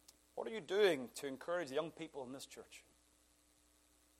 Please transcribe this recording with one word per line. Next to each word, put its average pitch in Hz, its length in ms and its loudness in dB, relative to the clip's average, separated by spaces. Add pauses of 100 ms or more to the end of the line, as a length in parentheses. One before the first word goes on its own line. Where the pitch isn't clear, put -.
(340)
What - 140 -4
are - 20 -4
you 220 120 -6
doing 156 540 6
to 143 100 -6
encourage 151 420 -2
the 131 60 -6
young 156 160 0
people 151 340 -10
in 123 80 -10
this 135 140 -10
church? - 360 -16 (1400)